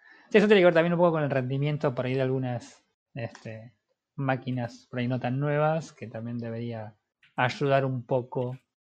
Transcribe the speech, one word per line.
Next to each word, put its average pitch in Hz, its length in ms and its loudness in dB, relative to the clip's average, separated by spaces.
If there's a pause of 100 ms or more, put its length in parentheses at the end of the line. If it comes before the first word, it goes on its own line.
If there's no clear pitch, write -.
(300)
Sí, - 100 6
eso 202 80 6
tiene 208 140 8
que 175 40 8
ver 175 80 8
también 165 200 4
un 165 60 2
poco 175 120 4
con 160 120 0
el 139 60 0
rendimiento 135 640 -2
por 123 120 -4
ahí 127 100 -2
de 135 60 0
algunas, 131 640 -4 (300)
este, 113 640 -14 (400)
máquinas 127 760 -4
por 127 100 -6
ahí 120 80 -2
no 127 120 -2
tan 127 200 -4
nuevas, 151 540 -2
que - 140 -14
también 117 320 -10
debería 113 560 -10 (400)
ayudar 135 500 0
un 131 200 -4
poco 127 520 -4 (260)